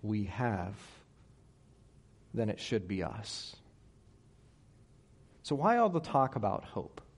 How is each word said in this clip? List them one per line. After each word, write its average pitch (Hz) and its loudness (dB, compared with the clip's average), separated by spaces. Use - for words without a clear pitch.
we 107 0
have, 98 -2
then 113 2
it - -2
should 104 -2
be 92 0
us. - -8
So - -2
why 185 4
all 226 6
the 170 2
talk 135 2
about 107 0
hope? - -8